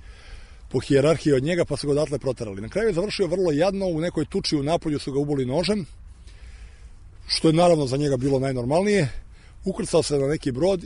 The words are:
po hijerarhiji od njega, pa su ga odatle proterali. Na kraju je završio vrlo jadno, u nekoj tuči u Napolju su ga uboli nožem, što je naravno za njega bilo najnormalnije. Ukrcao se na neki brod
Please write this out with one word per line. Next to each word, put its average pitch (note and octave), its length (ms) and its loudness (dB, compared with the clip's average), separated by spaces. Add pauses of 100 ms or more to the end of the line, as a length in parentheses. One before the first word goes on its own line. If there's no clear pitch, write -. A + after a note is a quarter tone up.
(680)
po C3+ 100 0
hijerarhiji C#3+ 540 4
od B2+ 100 2
njega, E3+ 220 0
pa C#3+ 120 -4
su C#3+ 100 -8
ga D3 40 2
odatle C#3+ 280 0
proterali. A2 420 -6
Na A2 80 -10
kraju G#3+ 180 -2
je G#3 60 2
završio G3 340 -2
vrlo F3+ 240 0
jadno, F#3+ 340 2
u E3 160 0
nekoj E3 240 -2
tuči - 300 -2
u C#3+ 80 0
Napolju D#3 360 0
su - 120 -8
ga C3+ 80 0
uboli D3 260 0
nožem, E3 400 -2 (1400)
što - 200 0
je D#3+ 60 6
naravno E3 340 6
za B2 100 0
njega C#3+ 200 2
bilo C3+ 220 2
najnormalnije. C#3 720 2 (560)
Ukrcao F3+ 380 0
se D3 140 0
na C3+ 100 2
neki D3 240 -2
brod E3 340 0